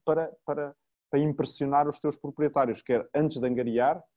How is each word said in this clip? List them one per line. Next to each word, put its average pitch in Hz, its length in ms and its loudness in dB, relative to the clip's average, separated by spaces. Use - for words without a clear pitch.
para, 160 260 0
para, 143 280 -6
para 139 80 2
impressionar 147 680 0
os 147 120 -6
teus 147 160 -2
proprietários, 139 680 -2
quer 120 320 0
antes 151 260 0
de 123 80 0
angariar, 123 540 0